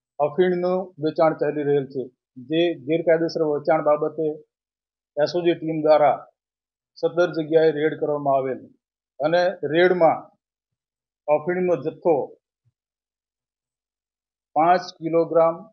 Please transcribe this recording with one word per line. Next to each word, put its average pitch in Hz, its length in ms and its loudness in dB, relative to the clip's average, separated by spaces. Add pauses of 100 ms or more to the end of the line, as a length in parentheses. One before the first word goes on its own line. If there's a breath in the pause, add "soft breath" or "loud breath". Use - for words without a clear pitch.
(180)
અફીણનું 180 800 0
વેચાણ 156 360 0
ચાલી 147 280 -2
રહેલ 143 240 0
છે, 135 220 -10 (280)
જે 160 380 -2
ગેરકાયદેસર 165 680 -2
વેચાણ 151 400 0
બાબતે 151 400 0 (1000)
એસ 151 140 0
ઓ 175 40 0
જી 170 140 2
ટીમ 160 280 -6
દ્વારા 147 440 4 (680)
સદર 165 380 -2
જગ્યાએ 160 380 2
રેડ 151 300 -2
કરવામાં 147 340 -2
આવેલ 131 320 -4 (540)
અને 175 280 0 (140)
રેડમાં 165 560 2 (1080)
અફીણનો 175 480 0
જથ્થો 147 600 -2 (2250)
પાંચ 175 280 2
કિલોગ્રામ 165 920 -2